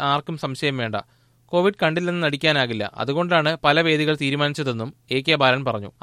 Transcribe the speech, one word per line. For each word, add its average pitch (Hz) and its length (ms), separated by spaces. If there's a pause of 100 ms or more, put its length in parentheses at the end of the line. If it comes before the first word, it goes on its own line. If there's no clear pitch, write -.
ആർക്കും 147 380
സംശയം 139 380
വേണ്ട. 110 200 (560)
കോവിഡ് 185 280
കണ്ടില്ലെന്ന് 175 420
നടിക്കാനാകില്ല, 139 640 (100)
അതുകൊണ്ടാണ് 156 640
പല 151 220
വേദികൾ 156 340
തീരുമാനിച്ചതെന്നും 143 760 (180)
എ 131 120
കെ 151 160
ബാലൻ 131 280
പറഞ്ഞു. 107 260 (120)